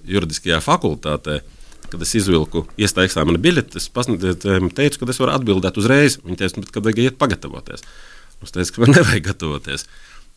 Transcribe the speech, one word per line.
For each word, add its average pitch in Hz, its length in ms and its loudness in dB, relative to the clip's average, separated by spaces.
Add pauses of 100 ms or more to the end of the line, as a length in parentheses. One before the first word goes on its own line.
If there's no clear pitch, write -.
juridiskajā 85 560 -2
fakultātē, 76 800 -2 (500)
kad 85 140 -8
es - 100 -4
izvilku 85 520 2 (100)
iestāju 95 340 2
eksāmena 85 320 2
biļeti, 147 380 0
es - 100 -6
pasniedzējiem 95 880 0
teicu, 143 240 0
ka 120 100 -4
es 123 80 -4
varu 131 160 2
atbildēt 98 460 2
uzreiz. 135 420 4
Viņi 87 160 -8
teica: 95 180 -2
"Nu, 101 60 -6
bet - 140 -12
kad 107 100 -2
vajag 113 160 2
iet 127 160 0
pagatavoties?" - 640 -4 (640)
Es - 100 -12
teicu, 90 220 -4
ka 117 80 2
man 135 100 6
<laughs> 185 40 8
nevajag 107 280 2
gatavoties. 73 600 -6 (500)